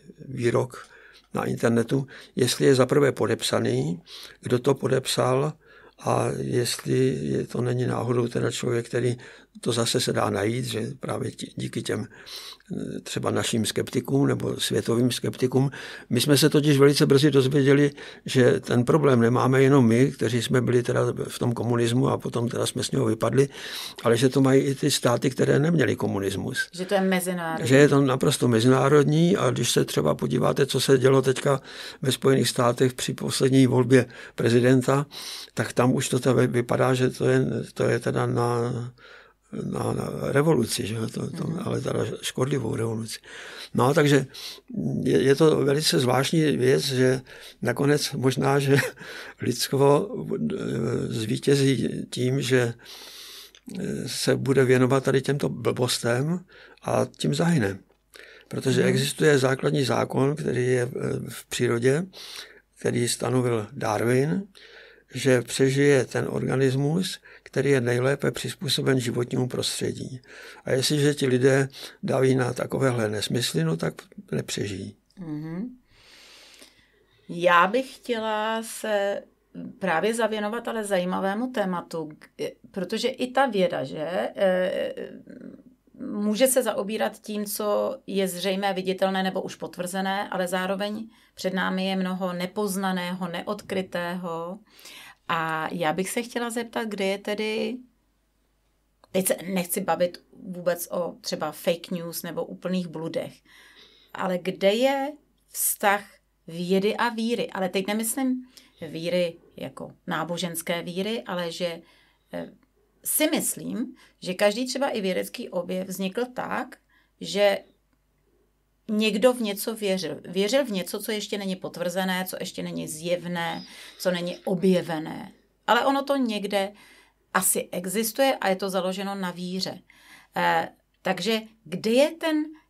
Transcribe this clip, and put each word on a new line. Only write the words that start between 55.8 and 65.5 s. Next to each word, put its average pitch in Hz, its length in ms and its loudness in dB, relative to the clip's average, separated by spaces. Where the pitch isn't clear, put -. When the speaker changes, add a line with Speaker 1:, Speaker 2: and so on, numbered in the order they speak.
Speaker 1:
a 117 240 0
tím 147 160 -2
zahyne. 139 440 2
Protože 123 320 0
Speaker 2:
Mhm. 123 80 4
Speaker 1:
existuje 143 500 4
základní 135 460 2
zákon, 123 520 0
který 127 300 -2
je, 127 160 2
eh, 123 60 -2
v - 180 -16
přírodě, 127 600 0
který 120 300 0
stanovil 120 640 0
Darwin, 123 680 0
že 127 280 4
přežije 135 640 4